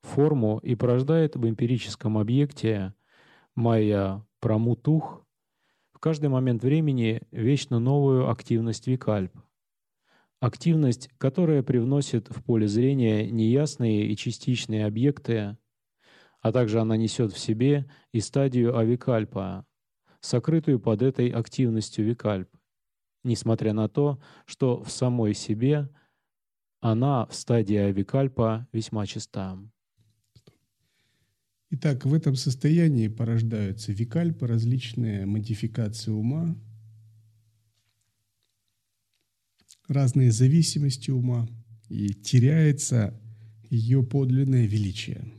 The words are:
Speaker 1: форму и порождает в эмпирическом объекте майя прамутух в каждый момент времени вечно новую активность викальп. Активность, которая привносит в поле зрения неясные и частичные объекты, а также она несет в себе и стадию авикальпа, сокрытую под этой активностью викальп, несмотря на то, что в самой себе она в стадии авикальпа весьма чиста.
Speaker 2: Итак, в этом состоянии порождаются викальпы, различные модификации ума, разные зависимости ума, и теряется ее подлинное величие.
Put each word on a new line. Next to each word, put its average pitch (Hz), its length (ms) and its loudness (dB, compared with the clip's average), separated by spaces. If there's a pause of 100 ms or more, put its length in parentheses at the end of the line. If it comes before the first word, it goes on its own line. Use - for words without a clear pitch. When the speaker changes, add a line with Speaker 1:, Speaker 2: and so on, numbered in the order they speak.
Speaker 1:
форму 135 600 0
и 123 120 0
порождает 135 600 2
в 120 120 -2
эмпирическом 113 680 -2
объекте 110 760 -2 (640)
майя 107 720 0 (140)
прамутух 117 880 0 (680)
в - 60 -20
каждый 151 300 0
момент 127 340 0
времени 131 580 2 (100)
вечно 120 480 0
новую 131 500 2
активность 113 580 -2
викальп. 107 460 -2 (1040)
Активность, 147 760 0
которая 147 440 2
привносит 127 680 0
в - 140 -12
поле 110 240 2
зрения 110 640 2
неясные 113 800 0
и 104 60 -2
частичные 110 720 -4
объекты, 110 720 -2 (840)
а 113 120 0
также 113 260 2
она 110 180 2
несет 113 360 0
в - 40 -14
себе 139 520 0 (240)
и 113 80 0
стадию 123 560 0
авикальпа, 110 880 -2 (560)
сокрытую 147 580 0
под 110 220 0
этой 123 280 2
активностью 113 760 -2
викальп, 107 440 -2 (760)
несмотря 110 480 0
на 110 160 0
то, 143 320 -2 (240)
что 123 380 -2
в - 80 -14
самой 120 420 0
себе 139 560 -2 (920)
она 120 460 2
в - 100 -16
стадии 107 400 0
авикальпа 113 960 0
весьма 110 340 -4
чиста. 95 540 -10 (2000)
Speaker 2:
Итак, 135 320 -2
в 139 120 2
этом 151 200 0
состоянии 143 720 2
порождаются 110 840 -2
викальпы, 135 540 -2
различные 117 800 -2
модификации 110 840 -4
ума, 147 460 -4 (3250)
разные 131 440 4
зависимости 139 800 2
ума, 123 360 0 (400)
и 104 220 -4
теряется 135 1120 2 (480)
ее 120 340 2
подлинное 131 640 2
величие. 101 720 -4